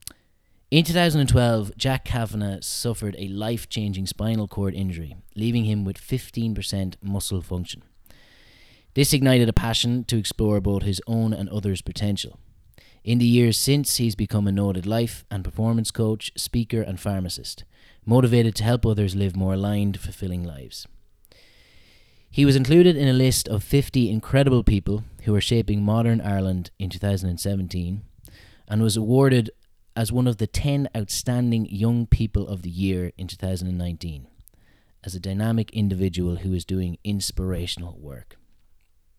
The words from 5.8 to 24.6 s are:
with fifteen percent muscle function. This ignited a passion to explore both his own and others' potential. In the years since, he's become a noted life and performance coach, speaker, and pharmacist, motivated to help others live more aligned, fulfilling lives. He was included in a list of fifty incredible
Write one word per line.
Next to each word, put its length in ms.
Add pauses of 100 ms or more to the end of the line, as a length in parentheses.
with 120
fifteen 580
percent 460
muscle 400
function. 420 (1120)
This 180
ignited 360
a 40
passion 520
to 120
explore 420
both 240
his 220
own 260
and 180
others' 320
potential. 580 (640)
In 160
the 60
years 320
since, 400
he's 180
become 320
a 40
noted 340
life 440
and 140
performance 480
coach, 460
speaker, 440
and 160
pharmacist, 680 (400)
motivated 500
to 80
help 220
others 280
live 220
more 200
aligned, 440
fulfilling 420
lives. 460 (1400)
He 140
was 100
included 400
in 140
a 40
list 360
of 120
fifty 480
incredible 540